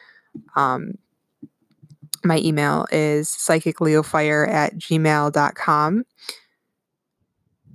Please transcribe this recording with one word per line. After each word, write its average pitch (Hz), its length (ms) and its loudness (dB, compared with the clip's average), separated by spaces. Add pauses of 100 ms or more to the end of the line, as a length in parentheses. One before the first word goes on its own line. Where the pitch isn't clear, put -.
(560)
Um, 131 380 -2 (1300)
my 165 140 2
email 147 540 0
is 151 380 0
psychic 165 520 -2
leo 156 200 4
fire 151 440 0
at 147 320 0
gmail 151 560 0
dot 147 220 2
com. 160 500 0 (1700)